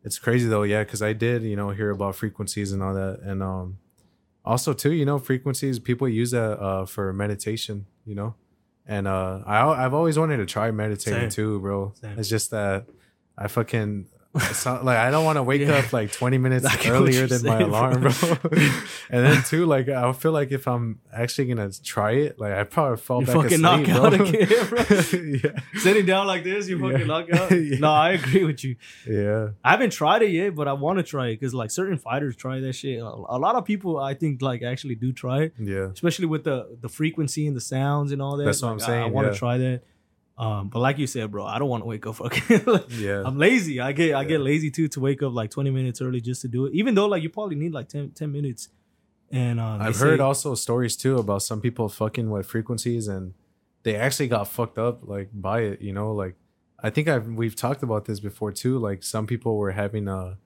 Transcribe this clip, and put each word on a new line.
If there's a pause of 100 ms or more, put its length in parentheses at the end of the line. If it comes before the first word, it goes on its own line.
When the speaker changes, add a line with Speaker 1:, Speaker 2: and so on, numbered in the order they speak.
Speaker 1:
It's
crazy
though,
yeah,
'cause
I
did,
you
know,
hear
about
frequencies
and
all
that.
And,
um, (640)
also
too,
you
know,
frequencies,
people
use
that,
uh,
for
meditation, (220)
you
know? (520)
And,
uh,
I
al-,
I've
always
wanted
to
try
meditating
Speaker 2:
Same.
Speaker 1:
too,
bro.
Speaker 2:
Same.
Speaker 1:
It's
just
that (500)
I
fucking, (280)
it's
not,
like,
I
don't
wanna
wake
Speaker 2:
<laughs>
Yeah.
Speaker 1:
up,
like,
twenty
minutes
Speaker 2:
I
get
what
Speaker 1:
earlier
Speaker 2:
you're
Speaker 1:
than
my
Speaker 2:
saying,
Speaker 1:
alarm,
Speaker 2:
bro. (400)
Speaker 1:
bro.
<laughs> (400)
And
then
too,
like,
I
feel
like
if
I'm (100)
actually
gonna
try
it,
like,
I
probably
fall
Speaker 2:
You
Speaker 1:
back
Speaker 2:
fucking
Speaker 1:
asleep,
Speaker 2:
knock
out
Speaker 1:
bro.
Speaker 2:
again,
bro.
Speaker 1:
<laughs>
Yeah. (200)
Speaker 2:
Sitting
down
like
this,
you
Speaker 1:
Yeah.
Speaker 2:
fucking
knock
out.
Speaker 1:
<laughs>
Yeah.
Speaker 2:
No,
I
agree
with
you. (300)
Speaker 1:
Yeah. (140)
Speaker 2:
I
haven't
tried
it
yet,
but
I
wanna
try
it
'cause,
like,
certain
fighters
try
that
shit.
A,
a
lot
of
people,
I
think,
like,
actually
do
try
it.
Speaker 1:
Yeah.
Speaker 2:
Especially
with
the,
the
frequency
and
the
sounds
and
all
that.
Speaker 1:
That's
what
Speaker 2:
Like,
Speaker 1:
I'm
saying,
Speaker 2:
I,
I
wanna
Speaker 1:
yeah.
Speaker 2:
try
that. (540)
Um,
but
like
you
said,
bro,
I
don't
wanna
wake
up
fucking. (280)
<laughs>
Speaker 1:
Yeah.
Speaker 2:
I'm
lazy.
I
get,
I
Speaker 1:
Yeah.
Speaker 2:
get
lazy
too
to
wake
up,
like,
twenty
minutes
early
just
to
do
it.
Even
though,
like,
you
probably
need,
like,
ten,
ten
minutes. (600)
And,
uh,
they
Speaker 1:
I've
heard
Speaker 2:
say
Speaker 1:
also
stories
too
about
some
people
fucking
with
frequencies
and (480)
they
actually
got
fucked
up,
like,
by
it,
you
know?
Like, (460)
I
think
I've,
we've
talked
about
this
before
too.
Like,
some
people
were
having
a